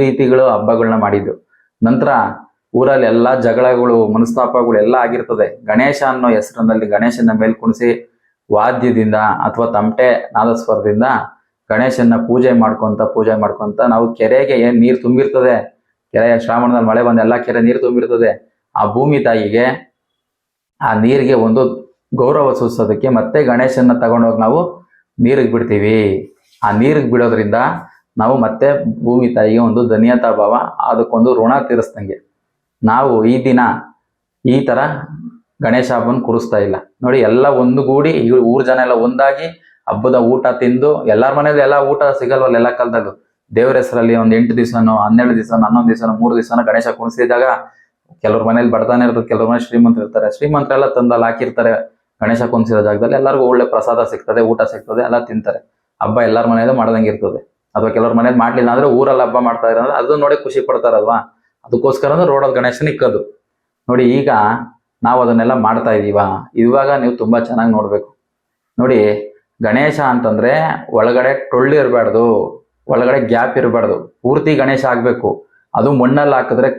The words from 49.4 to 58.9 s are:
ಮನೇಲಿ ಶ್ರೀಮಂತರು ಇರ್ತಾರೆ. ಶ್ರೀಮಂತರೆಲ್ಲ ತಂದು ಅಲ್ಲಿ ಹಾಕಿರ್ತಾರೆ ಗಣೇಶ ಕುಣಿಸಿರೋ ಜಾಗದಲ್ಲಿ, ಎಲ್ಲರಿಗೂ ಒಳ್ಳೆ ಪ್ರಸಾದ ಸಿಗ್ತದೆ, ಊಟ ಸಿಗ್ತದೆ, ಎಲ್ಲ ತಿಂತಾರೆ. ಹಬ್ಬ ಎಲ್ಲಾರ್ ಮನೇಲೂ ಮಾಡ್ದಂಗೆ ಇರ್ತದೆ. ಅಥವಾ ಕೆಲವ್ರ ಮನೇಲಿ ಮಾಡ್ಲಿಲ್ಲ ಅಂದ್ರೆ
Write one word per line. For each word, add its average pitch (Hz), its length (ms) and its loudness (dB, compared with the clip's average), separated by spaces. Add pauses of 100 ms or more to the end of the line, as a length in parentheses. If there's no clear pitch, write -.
ಮನೇಲಿ 120 180 -2
ಶ್ರೀಮಂತರು 117 380 2
ಇರ್ತಾರೆ. 107 300 -2
ಶ್ರೀಮಂತರೆಲ್ಲ 139 600 -2
ತಂದು 120 200 0
ಅಲ್ಲಿ 117 120 0
ಹಾಕಿರ್ತಾರೆ 117 440 -2 (480)
ಗಣೇಶ 117 220 -2 (100)
ಕುಣಿಸಿರೋ 110 360 0
ಜಾಗದಲ್ಲಿ, 107 320 0
ಎಲ್ಲರಿಗೂ 135 320 0
ಒಳ್ಳೆ 120 120 2 (100)
ಪ್ರಸಾದ 117 260 0 (120)
ಸಿಗ್ತದೆ, 113 380 -2
ಊಟ 113 120 0 (100)
ಸಿಗ್ತದೆ, 110 360 -6
ಎಲ್ಲ 120 100 0 (120)
ತಿಂತಾರೆ. 107 300 -6 (400)
ಹಬ್ಬ 107 180 -2 (100)
ಎಲ್ಲಾರ್ 117 240 0
ಮನೇಲೂ 117 280 2
ಮಾಡ್ದಂಗೆ 113 320 0
ಇರ್ತದೆ. 95 280 -6 (340)
ಅಥವಾ 110 220 0
ಕೆಲವ್ರ 113 220 0
ಮನೇಲಿ 123 240 2
ಮಾಡ್ಲಿಲ್ಲ 120 320 0
ಅಂದ್ರೆ 143 140 2 (100)